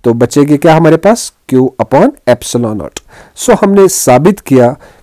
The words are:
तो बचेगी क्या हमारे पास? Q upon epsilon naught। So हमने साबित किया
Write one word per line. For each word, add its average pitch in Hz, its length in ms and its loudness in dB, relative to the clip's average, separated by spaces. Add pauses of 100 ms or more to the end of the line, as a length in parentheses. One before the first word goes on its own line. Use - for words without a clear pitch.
तो 117 100 0
बचेगी 143 420 0
क्या 160 200 2
हमारे 160 200 2
पास? 202 360 -2 (180)
Q 127 180 0 (120)
upon 180 300 0 (180)
epsilon 117 460 -4
naught। 80 260 -12 (360)
So 220 240 0
हमने 196 280 2
साबित 147 520 0
किया 123 360 0 (260)